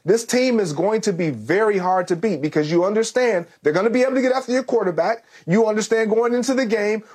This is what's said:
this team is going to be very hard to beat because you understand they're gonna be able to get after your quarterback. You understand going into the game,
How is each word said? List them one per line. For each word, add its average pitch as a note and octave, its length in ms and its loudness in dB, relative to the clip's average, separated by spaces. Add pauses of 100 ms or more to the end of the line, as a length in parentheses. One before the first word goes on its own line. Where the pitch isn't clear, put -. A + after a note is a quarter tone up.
this A3+ 180 2
team B3 360 2
is F3 120 -2
going G3 300 -2
to G#3 100 0
be E3+ 160 -2
very D#3+ 480 0
hard F#3 320 0
to F3 80 0
beat E3 240 -2
because D3+ 300 -2
you E3+ 120 2
understand A3 640 0 (180)
they're D3+ 120 2
gonna G3 160 2
be B3 120 2
able C4 120 0
to C4 80 0
get B3+ 100 2
after C4 200 -2
your B3+ 100 0
quarterback. F#3+ 600 -2 (220)
You G#3+ 200 4
understand G#3+ 420 0
going A3+ 240 2
into B3 220 0
the C4 100 0
game, G#3 400 -2 (100)